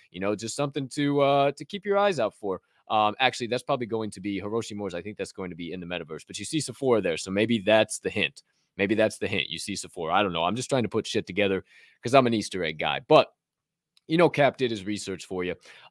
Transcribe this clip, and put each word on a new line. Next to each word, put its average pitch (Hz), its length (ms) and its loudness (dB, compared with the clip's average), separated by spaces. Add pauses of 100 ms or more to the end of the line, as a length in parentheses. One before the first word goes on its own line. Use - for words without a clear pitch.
(120)
you 90 80 -12
know, 104 160 0
just 110 200 -8
something 143 340 -4
to, 143 320 0
uh, 139 300 4
to - 120 -16
keep 202 220 -12
your 202 120 0
eyes 202 220 2
out 104 140 0
for. 95 260 -4 (300)
Um, 107 300 4
actually, 127 280 2
that's 123 140 -2
probably 127 240 -2
going 110 240 -4
to 98 100 -12
be 98 220 -4
Hiroshi 110 340 -4
Moore's. 98 200 -6
I 87 80 -6
think 104 120 -12
that's 95 160 -8
going 92 200 -8
to 85 40 -12
be 82 180 -8
in 92 60 -8
the 87 60 -10
metaverse, 82 400 -8
but 101 140 -12
you 104 60 -8
see 160 140 -4
Sephora 123 420 2
there. 82 160 0
So - 120 -8
maybe 110 300 2
that's 107 400 4
the - 100 -6
hint. 85 320 -2 (360)
Maybe 98 180 2
that's 110 240 2
the 101 80 -4
hint. 98 200 -2
You 80 120 -10
see 98 160 -6
Sephora. 85 360 -6
I 98 120 4
don't 92 100 0
know. 82 100 0
I'm 92 120 0
just 127 140 -6
trying 127 140 2
to 101 60 -4
put 110 160 -4
shit - 220 -4
together 95 360 0 (380)
'cause 123 140 0
I'm 131 100 8
an 117 80 2
Easter 98 300 -2
egg 80 160 -4
guy. 73 280 -2
But - 240 6 (760)
you 160 100 0
know, 170 100 8
Cap 139 300 2
did 123 140 0
his 98 160 -6
research 98 380 -6
for 90 180 -4
you. 90 100 -2 (380)